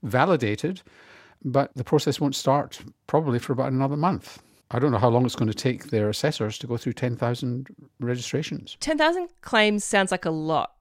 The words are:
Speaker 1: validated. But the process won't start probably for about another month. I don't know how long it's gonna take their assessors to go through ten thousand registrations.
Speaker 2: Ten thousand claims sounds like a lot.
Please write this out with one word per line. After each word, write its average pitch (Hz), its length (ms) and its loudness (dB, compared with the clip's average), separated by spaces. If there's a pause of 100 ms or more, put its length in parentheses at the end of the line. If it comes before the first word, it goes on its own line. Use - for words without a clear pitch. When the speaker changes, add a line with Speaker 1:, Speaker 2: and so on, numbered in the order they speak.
Speaker 1:
validated. 135 800 2 (640)
But 139 300 0
the 127 100 -6
process 147 360 2
won't 143 140 0
start - 460 0 (260)
probably 143 320 2
for 127 160 -2
about 131 180 -2
another 135 240 0
month. 165 460 -2 (300)
I 120 60 0
don't 143 140 4
know 113 60 2
how 120 100 6
long 120 160 6
it's 120 120 -2
gonna 110 180 0
take - 320 -4
their 104 240 2
assessors 107 480 -2
to - 80 -12
go 120 100 -4
through 120 160 -4
ten 127 240 -4
thousand 123 520 -4 (300)
registrations. 123 800 -6
Speaker 2:
Ten 311 180 -2
thousand 339 320 2 (100)
claims 214 440 2
sounds 196 260 2
like 185 160 -2
a 170 40 0
lot. 156 500 -2